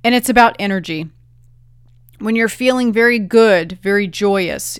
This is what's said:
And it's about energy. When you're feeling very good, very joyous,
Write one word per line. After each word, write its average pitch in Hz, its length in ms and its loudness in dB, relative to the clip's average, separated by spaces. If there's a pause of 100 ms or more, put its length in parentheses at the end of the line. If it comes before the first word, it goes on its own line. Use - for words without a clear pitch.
And 233 100 2
it's 247 160 0
about 233 300 4
energy. 180 500 -6 (1120)
When 220 160 -2
you're 226 140 0
feeling 254 420 0
very 233 260 2
good, 190 640 2
very 202 240 -2
joyous, 190 760 -4